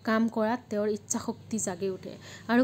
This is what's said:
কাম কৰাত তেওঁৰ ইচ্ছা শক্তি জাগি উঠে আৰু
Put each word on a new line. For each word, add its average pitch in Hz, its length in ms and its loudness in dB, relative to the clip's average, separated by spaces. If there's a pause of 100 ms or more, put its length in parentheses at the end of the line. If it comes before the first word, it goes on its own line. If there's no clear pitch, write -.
কাম 220 260 4
কৰাত 226 300 0 (100)
তেওঁৰ 208 200 0
ইচ্ছা 214 300 -2
শক্তি - 400 -6
জাগি 190 300 -2
উঠে - 240 -8 (340)
আৰু 240 160 8